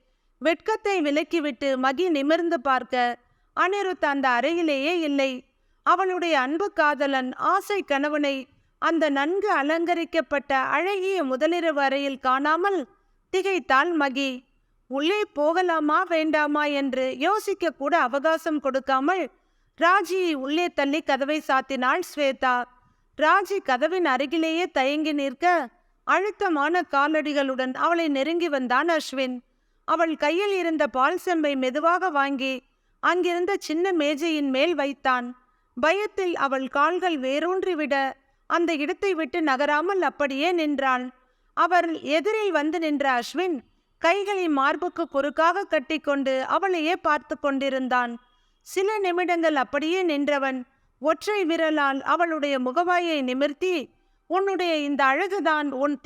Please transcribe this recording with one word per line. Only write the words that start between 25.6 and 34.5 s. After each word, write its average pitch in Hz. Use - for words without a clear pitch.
அழுத்தமான 349
காலடிகளுடன் 277
அவளை 330
நெருங்கி 311
வந்தான் 262
அஸ்வின். 262
அவள் 320
கையில் 370
இருந்த 320
பால் 277
செம்பை 311
மெதுவாக 311
வாங்கி 277
அங்கிருந்த 349
சின்ன 349
மேஜையின் 302
மேல் 294